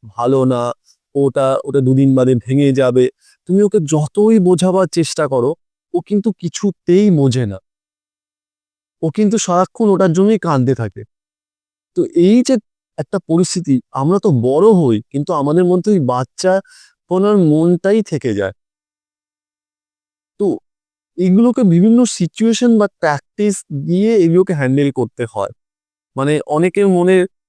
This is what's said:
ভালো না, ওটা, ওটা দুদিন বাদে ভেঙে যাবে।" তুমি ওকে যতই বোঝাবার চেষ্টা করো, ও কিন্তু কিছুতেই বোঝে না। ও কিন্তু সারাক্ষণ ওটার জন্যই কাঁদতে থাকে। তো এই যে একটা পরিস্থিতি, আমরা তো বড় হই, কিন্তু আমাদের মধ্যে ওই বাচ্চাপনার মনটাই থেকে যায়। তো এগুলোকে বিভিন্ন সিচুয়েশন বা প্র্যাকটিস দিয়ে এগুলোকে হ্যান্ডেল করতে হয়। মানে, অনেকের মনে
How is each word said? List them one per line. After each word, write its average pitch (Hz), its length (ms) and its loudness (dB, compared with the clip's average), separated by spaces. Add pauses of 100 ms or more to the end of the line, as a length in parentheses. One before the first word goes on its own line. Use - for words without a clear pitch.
ভালো 127 380 -2
না, 123 280 -2 (420)
ওটা, 135 500 0
ওটা 143 160 -2
দুদিন 131 340 2
বাদে 131 200 2
ভেঙে 135 380 0
যাবে।" 127 380 2 (380)
তুমি 190 140 2
ওকে 208 160 0
যতই 165 600 0
বোঝাবার 185 480 2
চেষ্টা 160 400 -4
করো, 135 280 -2 (400)
ও 349 60 -2
কিন্তু 208 320 -2
কিছুতেই 190 800 -2
বোঝে 131 360 0
না। 98 120 -8 (1400)
ও 160 80 -4
কিন্তু 208 280 0
সারাক্ষণ 185 500 -2
ওটার 185 240 2
জন্যই 196 260 2
কাঁদতে 135 360 0
থাকে। 110 280 -8 (920)
তো 180 40 0 (140)
এই 190 280 4
যে 262 120 0 (440)
একটা 170 200 -8
পরিস্থিতি, 170 560 -2 (160)
আমরা 151 280 -2
তো 208 120 0 (100)
বড় 139 320 2
হই, 135 260 2 (120)
কিন্তু 143 220 -8
আমাদের 151 320 0
মধ্যে 180 260 0
ওই 196 100 2
বাচ্চাপনার 185 1400 -4
মনটাই 175 640 2
থেকে 135 320 -6
যায়। 98 200 -4 (1900)
তো 208 60 -2 (720)
এগুলোকে 226 460 2
বিভিন্ন 196 400 4
সিচুয়েশন 226 760 -2
বা 208 80 2 (120)
প্র্যাকটিস 190 560 -4 (280)
দিয়ে 180 340 0
এগুলোকে 180 380 2
হ্যান্ডেল 139 360 0
করতে 123 340 -6
হয়। 104 280 -8 (640)
মানে, 143 180 -2 (120)
অনেকের 175 420 0
মনে 185 280 2 (320)